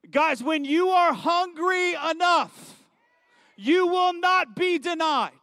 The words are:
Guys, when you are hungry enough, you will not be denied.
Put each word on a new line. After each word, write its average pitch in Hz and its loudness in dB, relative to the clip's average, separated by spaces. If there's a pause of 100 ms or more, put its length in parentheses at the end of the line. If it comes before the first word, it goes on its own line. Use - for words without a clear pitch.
(100)
Guys, 277 0
when 294 -2
you 349 0
are 349 2
hungry 349 -2
enough, 330 -2 (720)
you 330 2
will 359 2
not 349 0
be 349 0
denied. 311 -2